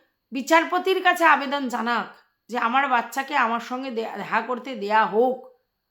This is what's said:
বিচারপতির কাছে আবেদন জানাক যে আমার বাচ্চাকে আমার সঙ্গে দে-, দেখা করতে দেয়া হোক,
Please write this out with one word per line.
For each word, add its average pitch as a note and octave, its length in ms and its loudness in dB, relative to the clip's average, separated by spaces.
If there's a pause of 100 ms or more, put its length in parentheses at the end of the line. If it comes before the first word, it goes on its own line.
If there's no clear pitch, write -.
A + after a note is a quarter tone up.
(320)
বিচারপতির F4 720 2
কাছে F4 220 2
আবেদন C#4 440 2
জানাক A3+ 380 -2 (420)
যে A#3 100 -6
আমার B3+ 300 2
বাচ্চাকে C4 480 -2
আমার A#3 240 2
সঙ্গে B3+ 300 -8
দে-, A3 260 -6
দেখা G3 240 -2
করতে A#3+ 340 -6
দেয়া G#3 320 2
হোক, A3+ 440 0 (400)